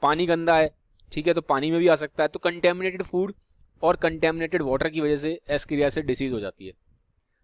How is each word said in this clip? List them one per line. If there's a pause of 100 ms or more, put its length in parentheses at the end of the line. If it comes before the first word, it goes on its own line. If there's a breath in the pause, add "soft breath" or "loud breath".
पानी
गंदा
है, (420)
ठीक
है,
तो
पानी
में
भी
आ
सकता
है।
तो
कंटेमिनेटेड
food (480)
और
contaminated
water
की
वजह
से (100)
एस्केरियासिस
disease
हो
जाती
है। (720)